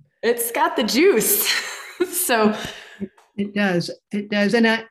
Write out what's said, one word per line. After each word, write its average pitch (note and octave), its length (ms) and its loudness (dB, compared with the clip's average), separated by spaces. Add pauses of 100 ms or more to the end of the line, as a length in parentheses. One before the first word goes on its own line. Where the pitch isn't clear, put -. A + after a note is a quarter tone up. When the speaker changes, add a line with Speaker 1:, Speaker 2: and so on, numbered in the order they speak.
(220)
Speaker 1:
It's A#3+ 300 -2
got D4 240 0
the A#3 80 0
juice. B3 640 2 (180)
<laughs> - 60 -10 (320)
So A3 500 0 (840)
Speaker 2:
It G3+ 180 -6
does. F#3+ 360 0 (200)
It G#3 200 -6
does. G#3 240 2
And A3+ 120 6
I, A3 240 2